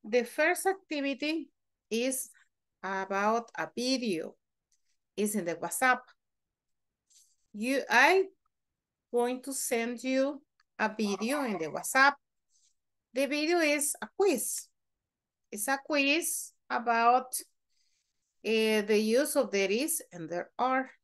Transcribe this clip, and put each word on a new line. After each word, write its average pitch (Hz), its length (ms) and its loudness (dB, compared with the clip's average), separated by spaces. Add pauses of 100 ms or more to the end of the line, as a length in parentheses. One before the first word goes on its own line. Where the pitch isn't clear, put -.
The 233 200 0
first 320 420 -2
activity 302 840 -4 (400)
is 254 400 -4 (540)
about 196 720 -2
a 165 200 -6
video. 240 600 -2 (800)
It's 208 200 -2
in 190 100 -2
the 165 100 -4
WhatsApp. 247 440 0 (1500)
You, 247 360 -2
I 320 360 6 (840)
going 247 320 0
to 277 100 -8
send 240 500 -4
you 269 380 0 (360)
a 220 180 0
video 220 480 -2
in 214 140 -4
the 160 100 -6
WhatsApp. 269 460 4 (1000)
The 262 120 2
video 302 340 0
is 294 420 0
a 214 60 -12 (100)
quiz. 349 500 0 (840)
It's - 160 -6
a 277 160 0
quiz 294 680 0 (180)
about, 240 640 2 (1120)
eh, 220 380 2
the 208 160 2
use 226 380 2
of 247 160 2
there 196 200 0
is 262 300 -2 (100)
and 165 180 -12
there 170 280 -8
are. 262 320 0 (140)